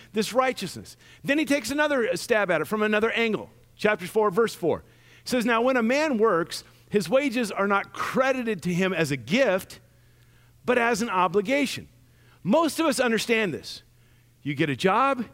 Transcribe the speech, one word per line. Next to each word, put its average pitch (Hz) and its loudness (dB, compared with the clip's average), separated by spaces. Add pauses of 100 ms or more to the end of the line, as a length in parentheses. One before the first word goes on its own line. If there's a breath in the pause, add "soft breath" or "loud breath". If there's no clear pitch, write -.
(120)
this 214 -2
righteousness. 214 -2 (260 loud breath)
Then 285 2
he 302 0
takes 262 0
another 277 0
stab 208 0
at 160 2
it 151 -2
from 214 -2
another 214 2
angle. 220 -2 (280)
Chapter 214 0
four, 208 2
verse 208 0
four. 123 -2 (400 soft breath)
It - -12
says, 240 0
"Now 233 2
when 254 2
a 240 2
man 269 0
works, 196 0 (240 soft breath)
his 196 -2
wages 247 0
are 196 -2
not 202 0
credited 247 -2
to 180 -2
him 185 0
as 160 0
a 143 -2
gift, 190 0 (840 soft breath)
but 247 2
as 233 2
an 233 -4
obligation." 185 0 (560 soft breath)
Most 285 2
of 330 0
us 269 2
understand 226 0
this. - -12 (640 soft breath)
You 143 -4
get 147 0
a 135 -4
job, 240 2